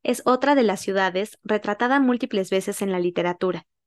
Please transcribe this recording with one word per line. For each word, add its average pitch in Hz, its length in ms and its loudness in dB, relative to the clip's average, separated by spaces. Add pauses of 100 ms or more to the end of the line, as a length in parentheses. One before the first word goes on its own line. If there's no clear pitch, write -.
es 247 200 -2
otra 262 320 2
de 262 80 4
las 196 160 2
ciudades 190 640 -2
retratada 247 560 0
múltiples 247 500 0
veces 190 320 -2
en 196 120 -2
la 180 60 0
literatura, 175 680 -2 (200)